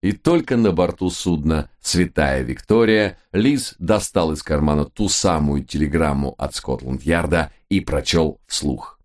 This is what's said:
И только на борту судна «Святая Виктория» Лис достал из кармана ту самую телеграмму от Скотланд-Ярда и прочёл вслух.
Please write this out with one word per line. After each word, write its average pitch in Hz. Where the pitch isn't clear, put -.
И 95
только 160
на 113
борту 87
судна 78
«Святая 73
Виктория» 107
Лис 127
достал 92
из 76
кармана 73
ту 98
самую 73
телеграмму 73
от 71
Скотланд-Ярда 76
и 98
прочёл 78
вслух. -